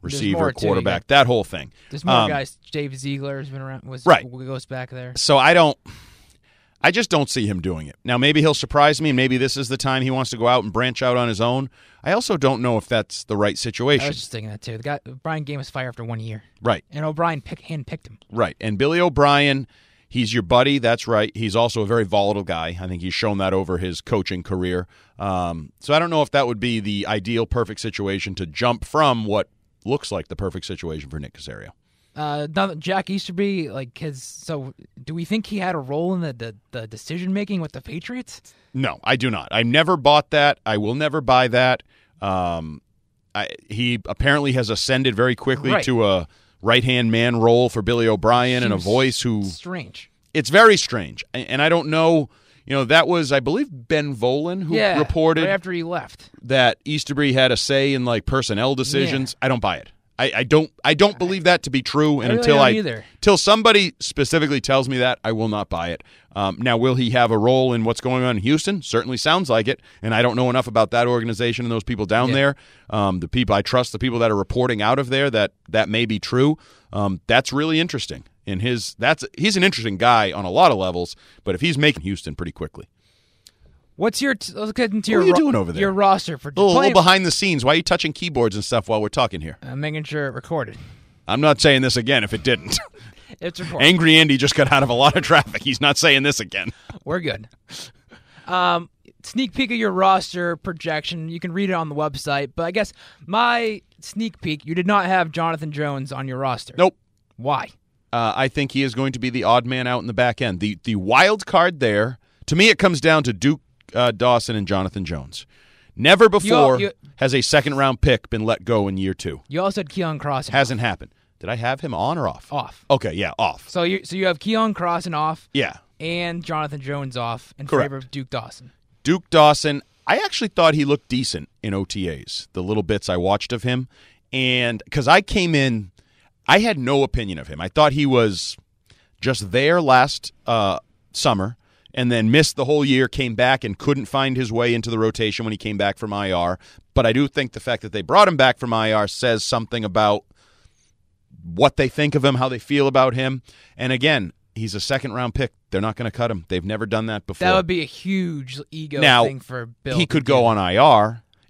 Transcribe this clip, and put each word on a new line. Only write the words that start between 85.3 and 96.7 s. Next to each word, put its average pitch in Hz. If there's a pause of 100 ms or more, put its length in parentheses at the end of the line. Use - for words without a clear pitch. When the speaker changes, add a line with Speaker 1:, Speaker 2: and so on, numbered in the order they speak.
Speaker 1:
ro-, -
Speaker 2:
doing 294
over -
there? 185
Speaker 1:
your 196
roster 190
for -
Speaker 2:
A 143
little, 190
Speaker 1:
play 269
Speaker 2:
little 208
behind 185
the 165
scenes. 170
Why 139
are -
you 165
touching 165
keyboards 120
and 104
stuff 117
while 107
we're 104
talking 107
here? 78
Speaker 1:
I'm 131
making 151
sure 147
it 127
recorded. 127 (500)
Speaker 2:
I'm 117
not 151
saying 135
this 127
again 123
if 104
it 104
didn't. 117
<laughs> - (520)
Speaker 1:
It's 170
recorded. 156
Speaker 2:
Angry 160
Andy 156
just 139
got 135
out 139
of 131
a -
lot 135
of 185
traffic. -
He's 131
not 147
saying 139
this 143
again. 98 (380)